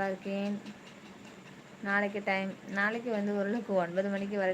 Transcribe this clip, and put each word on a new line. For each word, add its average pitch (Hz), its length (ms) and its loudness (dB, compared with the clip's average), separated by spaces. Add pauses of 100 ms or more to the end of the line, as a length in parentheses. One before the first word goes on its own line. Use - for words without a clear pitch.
தான் 196 120 2
இருக்கேன். 196 420 -2 (1300)
நாளைக்கு 202 420 4
டைம், 190 220 2 (260)
நாளைக்கு 226 400 2
வந்து 202 220 2
ஓரளவுக்கு 202 420 0
ஒன்பது 180 320 2
மணிக்கு 196 300 -2
வர 185 120 4